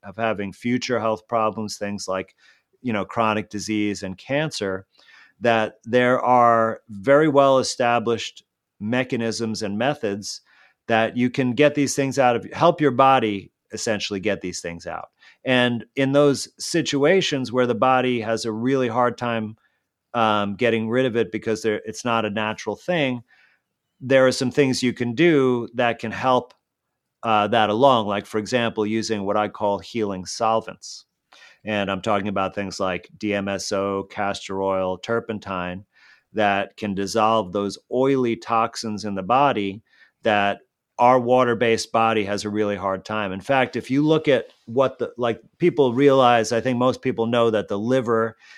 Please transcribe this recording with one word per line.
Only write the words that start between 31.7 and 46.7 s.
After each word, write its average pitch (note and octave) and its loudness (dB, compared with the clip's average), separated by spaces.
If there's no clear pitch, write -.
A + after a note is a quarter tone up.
I'm G2 -4
talking G2+ -2
about F#2+ -4
things G2 -8
like F2+ -4
D G#2 -4
M G2+ -2
S G2 -6
O, G2 -2
castor G2 -6
oil, F#2+ -2
turpentine, G2 -6
that G2+ -2
can G#2 -6
dissolve G2 0
those G2+ -4
oily B2+ 0
toxins A2+ -4
in G#2 -6
the F#2+ -6
body A2+ 0
that G2+ 0
our B2+ 6
water-based A#2+ 2
body A2+ 2
has G2 -4
a G#2 -4
really G#2 -2
hard F#2+ -4
time. G#2+ -6
In F#2+ -8
fact, C3 0
if A#2+ -6
you C3+ 0
look D#3 2
at C3 2
what B2+ 0
the, - -6
like, A#2 -2
people D3 2
realize, B2 4
I A2+ 0
think B2+ -2